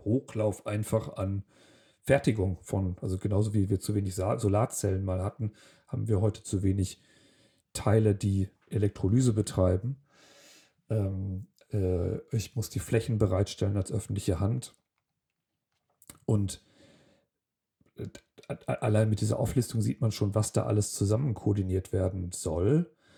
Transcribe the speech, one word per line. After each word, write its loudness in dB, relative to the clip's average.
Hochlauf -2
einfach -2
an -2
Fertigung 2
von, -2
also -2
genauso 0
wie 2
wir 2
zu -4
wenig -2
Sa-, 0
Solarzellen 0
mal -2
hatten, -4
haben -6
wir 0
heute 0
zu -2
wenig 0
Teile, 4
die 0
Elektrolyse 2
betreiben. 0
Ähm, -2
äh, 0
ich -4
muss -4
die -6
Flächen 0
bereitstellen 0
als -2
öffentliche -2
Hand. -2
Und, 0
äh, -10
a-, -8
a-, -2
allein 4
mit 0
dieser 0
Auflistung 0
sieht -2
man 2
schon, -2
was 2
da 0
alles 0
zusammen 0
koordiniert 0
werden -2
soll. 0